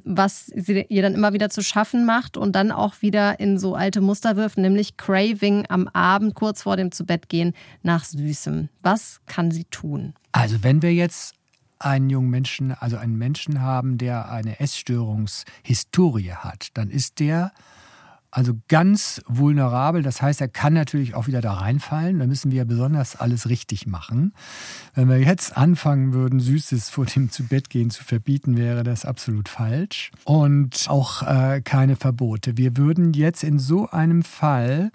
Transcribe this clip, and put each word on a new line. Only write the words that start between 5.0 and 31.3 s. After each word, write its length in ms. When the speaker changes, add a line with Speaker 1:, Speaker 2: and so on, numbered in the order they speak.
Speaker 1:
am 220
Abend 460
kurz 280
vor 140
dem 160
Zubettgehen 580
nach 220
Süßem. 640
Was 440
kann 260
sie 140
tun? 480
Speaker 2:
Also 320
wenn 180
wir 120
jetzt 400
einen 300
jungen 200
Menschen, 420
also 240
einen 220
Menschen 420
haben, 380
der 340
eine 300
Essstörungshistorie 1700
hat, 440
dann 140
ist 300
der 320
also 240
ganz 580
vulnerabel. 800
Das 180
heißt, 200
er 80
kann 240
natürlich 420
auch 120
wieder 120
da 140
reinfallen. 640
Da 80
müssen 240
wir 140
besonders 500
alles 320
richtig 400
machen. 460
Wenn 140
wir 100
jetzt 400
anfangen 560
würden, 260
Süßes 500
vor 160
dem 260
Zubettgehen 580
zu 140
verbieten, 540
wäre 260
das 220
absolut 420
falsch. 640
Und 640
auch, 340
äh, 380